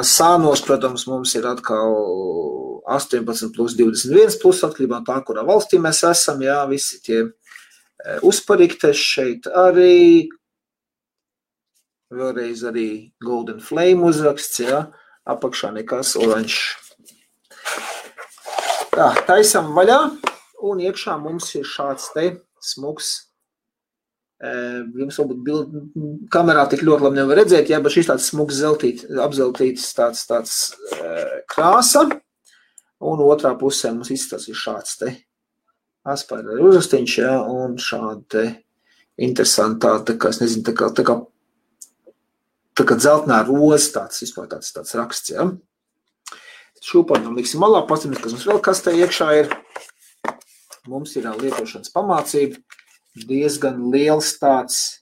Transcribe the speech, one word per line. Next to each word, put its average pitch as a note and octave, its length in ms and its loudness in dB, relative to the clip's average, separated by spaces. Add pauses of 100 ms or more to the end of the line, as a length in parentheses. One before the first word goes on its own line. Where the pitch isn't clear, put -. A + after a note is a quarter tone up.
sānos, E3 600 4
protams, B2+ 440 -2
mums B2+ 280 -4
ir A2+ 120 -4
atkal A2 440 -2 (960)
astoņpadsmit A2+ 640 -4
plus, A#2 220 -4
divdesmit A#2+ 400 2
viens G#3+ 240 6
plus, F3+ 240 4
atkarībā C3 360 -4
no A#2 60 -10
tā, B2+ 180 -4
kurā G#2+ 200 -6
valstī G3 360 4
mēs D#3+ 280 0
esam, D#3 340 0
jā, C#3 140 0 (120)
visi C#3 360 -4
tie, A2+ 180 0
e, - 920 -14 (100)
uzpariktes F3 720 4
šeit B2+ 480 -4
arī. F3+ 800 8 (1800)
Vēlreiz A#2+ 560 -6
arī A2+ 220 -4 (340)
Golden A2+ 400 -6
Flame F3 460 2
uzraksts, D3+ 560 0
jā, C#3 180 0 (460)
apakšā B2 480 -6
nekas B2 420 -6
oranžs. A2 580 -2 (2250)
Tā, C#3+ 220 2 (160)
taisam F#3 480 4
vaļā, A3 220 6 (680)
un G3 160 -4
iekšā F#3+ 380 -6
mums D#3+ 340 -10
ir C#3+ 80 -6
šāds C#3 480 -8
te D#3 140 -2 (340)
smuks, D3 520 -10 (1300)
e, B2 80 -12 (480)
jums C#3 240 -6
varbūt B2+ 240 -6
bild-, D3+ 320 -6 (560)
kamerā E3+ 340 4
tik C#3+ 160 -2
ļoti D3 220 4
labi C#3 160 2
nevar C#3 180 4
redzēt, E3+ 320 6
jā, D3+ 80 2
bet C#3+ 140 0
šis E3 160 2
tāds C3 240 -2
smuks D3+ 260 -4
zeltīt-, D3 460 -2 (160)
apzeltīts C3 720 -2
tāds, A#2 320 -2
tāds, A#2 300 -4 (400)
e, E2 500 -8
krāsa, A#3+ 640 4 (920)
un D#3 220 -2
otrā C#3+ 340 4
pusē C3 380 -2
mums A#2+ 180 -10
izskatās - 380 -10
ir G#2+ 80 -12
šāds - 400 -10
te A2+ 80 -6 (1040)
Aspire A2+ 500 -8
uzrakstiņš, D#3 560 6
jā, B2+ 140 2 (180)
un B2+ 320 -6
šāda G#2+ 480 -8
te A2 140 0 (760)
interesantā, A2+ 760 2 (100)
tā A2+ 160 -2
kā, - 80 2
es A2+ 120 -4
nezinu, A2+ 240 -2
tā A2+ 120 -2
kā, G#2+ 160 0
tā - 120 0
kā, B2 100 4 (1600)
tā - 80 2
kā - 120 2
dzeltenā D3 480 4
roze D3 480 4
tāds, - 280 -8
vispār - 280 -12
tāds, - 240 -12
tāds - 240 -12
raksts, A#2 360 -8
jā. B2 140 -2 (1300)
Šo, E3+ 240 2
protams, A#2 320 -2
liksim B2 240 -4
malā, G3+ 240 4
paskatīsimies, D3 360 -4
kas A#2 120 -8
mums B2 160 -8
vēl G#3 160 2
kastē F#3 320 0
iekšā F3 400 0
ir. D3 160 2 (1400)
Mums C#3+ 280 -12
ir, A2+ 120 -8
ā, G#2+ 80 -10
lietošanas A#2+ 560 -8
pamācība, D3+ 640 -2 (720)
diezgan C3+ 520 -2 (120)
liels D3+ 480 2
tāds C#3 400 0 (200)